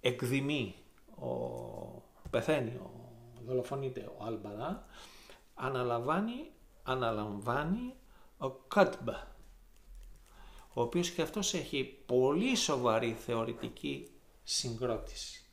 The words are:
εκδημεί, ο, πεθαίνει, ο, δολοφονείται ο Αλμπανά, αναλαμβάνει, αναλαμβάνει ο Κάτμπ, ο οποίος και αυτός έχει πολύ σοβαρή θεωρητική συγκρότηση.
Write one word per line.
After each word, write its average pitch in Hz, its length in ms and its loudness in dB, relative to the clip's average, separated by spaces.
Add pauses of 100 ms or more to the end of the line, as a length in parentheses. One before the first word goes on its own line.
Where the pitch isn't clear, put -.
εκδημεί, 127 720 2 (400)
ο, - 120 -6 (1000)
πεθαίνει, 120 460 2
ο, 95 140 -10 (560)
δολοφονείται 127 720 -2
ο - 80 -10
Αλμπανά, 110 600 -4 (680)
αναλαμβάνει, 135 960 0 (320)
αναλαμβάνει 123 1080 0 (440)
ο 135 120 -2
Κάτμπ, - 600 4 (1600)
ο 123 80 2
οποίος 175 280 2
και - 120 -2
αυτός 196 320 0
έχει 139 520 -2
πολύ 147 500 6
σοβαρή 120 580 4 (120)
θεωρητική 117 840 -4 (360)
συγκρότηση. - 1080 -2